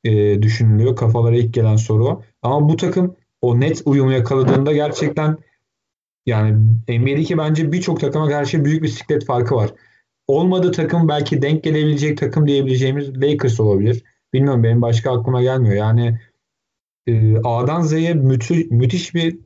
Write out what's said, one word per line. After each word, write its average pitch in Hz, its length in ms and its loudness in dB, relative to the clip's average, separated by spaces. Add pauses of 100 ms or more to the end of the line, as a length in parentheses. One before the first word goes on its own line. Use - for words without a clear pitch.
e, 104 380 2
düşünülüyor. 110 540 2
Kafalara 117 400 2
ilk 117 180 0
gelen 110 220 2
soru 107 300 2
o. 175 160 -4 (200)
Ama 147 260 2
bu 165 80 2
takım 180 400 -2 (260)
o 120 180 2
net 160 240 -2
uyumu 139 280 2
yakaladığında 135 600 2
gerçekten 151 680 -2 (880)
yani 107 300 2 (320)
N 120 180 0
B 139 60 0
A'deki 156 260 -2
bence 156 340 0
birçok 180 280 -2
takıma 151 280 -2
karşı 147 360 -2
büyük 156 180 0
bir 147 60 -2
siklet - 360 -4
farkı 127 300 -2
var. 107 160 0 (560)
Olmadığı 180 460 0
takım 165 360 0
belki 147 340 -2
denk 156 220 0
gelebilecek 151 540 0
takım 147 280 0
diyebileceğimiz 135 760 0
Lakers 139 380 0
olabilir. 107 440 0 (280)
Bilmiyorum 131 300 2
benim 117 200 2
başka 117 360 -2
aklıma 123 240 -2
gelmiyor. 127 320 0
Yani, 113 440 0 (880)
e, 110 380 2
A'dan 127 360 -2
Z'ye 160 320 0
müthi-, 135 640 0
müthiş 131 400 -2
bir 170 320 -2